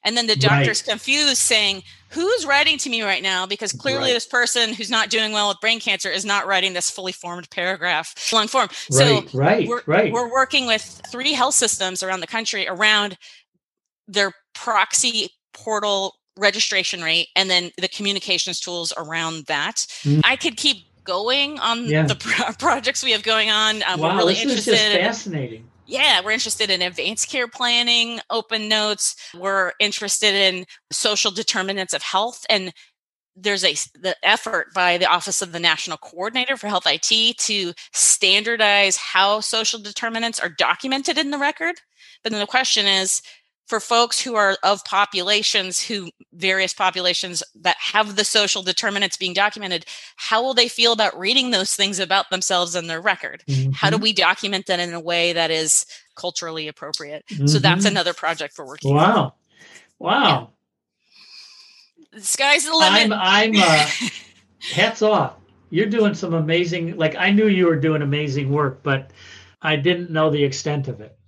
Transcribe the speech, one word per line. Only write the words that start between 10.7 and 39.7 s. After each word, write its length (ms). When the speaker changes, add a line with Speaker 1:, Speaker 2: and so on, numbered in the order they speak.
Speaker 1:
three 220
health 240
systems 480
around 160
the 80
country 400
around 500
their 240
proxy 760
portal 600
registration 680
rate 320
and 140
then 280
the 100
communications 720
tools 380
around 500
that. 380
Speaker 2:
Mm. 200
Speaker 1:
I 120
could 220
keep 260
going 540
on 260
Speaker 2:
Yeah. 200
Speaker 1:
the 100
pro-, 380
<laughs> 60
projects 440
we 80
have 120
going 260
on. 340
Um, 180
Speaker 2:
Wow, 100
Speaker 1:
we're 60
really 160
Speaker 2:
this 100
is 60
Speaker 1:
interested 80
Speaker 2:
just 200
Speaker 1:
in 60
Speaker 2:
fascinating. 680
Speaker 1:
Yeah, 320
we're 100
interested 380
in 120
advanced 480
care 180
planning, 720
open 380
notes. 480
We're 460
interested 560
in 300
social 400
determinants 640
of 100
health. 460
And 240
there's 260
a, 100
the 240
effort 520
by 240
the 80
Office 360
of 120
the 80
National 360
Coordinator 600
for 100
Health 200
I 100
T 380
to 380
standardize 1040
how 420
social 400